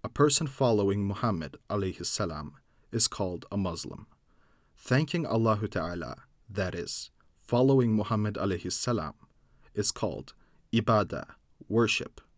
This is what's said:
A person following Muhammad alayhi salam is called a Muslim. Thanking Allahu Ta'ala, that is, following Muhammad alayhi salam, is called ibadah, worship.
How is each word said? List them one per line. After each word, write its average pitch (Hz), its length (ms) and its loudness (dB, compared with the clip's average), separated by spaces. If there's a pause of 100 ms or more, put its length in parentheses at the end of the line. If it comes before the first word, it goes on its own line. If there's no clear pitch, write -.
A - 60 -6
person 147 380 2
following 104 580 2
Muhammad 98 500 -2 (140)
alayhi 98 360 -4
salam 78 500 -4 (360)
is 113 160 2
called 90 440 -4
a 101 60 -2
Muslim. 90 500 -4 (720)
Thanking 151 480 0
Allahu 110 420 2
Ta'ala, 85 480 -6 (320)
that 95 280 -4
is, - 340 -8 (320)
following 127 520 4
Muhammad 104 420 0
alayhi 92 360 -2
salam, 98 440 -2 (580)
is 104 180 0
called - 420 -6 (380)
ibadah, 110 540 2 (420)
worship. - 540 0 (160)